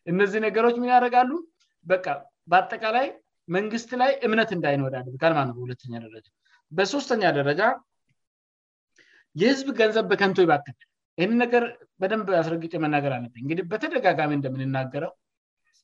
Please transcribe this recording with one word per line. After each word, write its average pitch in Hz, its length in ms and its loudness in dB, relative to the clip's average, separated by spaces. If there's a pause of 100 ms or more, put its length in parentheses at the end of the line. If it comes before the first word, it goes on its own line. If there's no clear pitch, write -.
እነዚህ 196 340 0
ነገሮች 220 360 2
ምን 247 140 -4
ያደርጋሉ? 247 400 4 (560)
በቃ 185 200 0 (420)
በአጠቃላይ 220 580 2 (420)
መንግስት 214 460 -4
ላይ 247 160 4 (100)
እምነት 220 300 2
እንዳይኖር 143 420 -2
ያደርጋል 131 400 0
ማለት 143 160 0
ነው። 120 80 -8
በሁለተኛ 123 360 -12 (100)
ደረጃ። 110 240 -20 (460)
በሶስተኛ 220 500 -2 (100)
ደረጃ 143 280 0 (1800)
የህዝብ 269 380 2
ገንዘብ 220 320 2
በከንቱ 190 320 2
ይባክናል። 151 480 2 (320)
ይህን 190 180 0
ነገር 240 280 2 (320)
በደንብ 190 360 -2
አስረግጬ 165 460 -2
መናገር 147 340 0
አለብኝ። 120 280 -10
እንግዲህ 160 260 -4
በተደጋጋሚ 190 680 0
እንደምንናገረው 135 800 -4 (720)